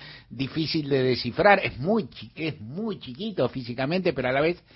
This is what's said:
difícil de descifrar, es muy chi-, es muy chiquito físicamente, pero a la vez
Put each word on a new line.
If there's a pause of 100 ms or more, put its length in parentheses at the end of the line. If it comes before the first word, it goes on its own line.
(300)
difícil
de
descifrar,
es
muy
chi-,
es
muy
chiquito
físicamente,
pero
a
la
vez (120)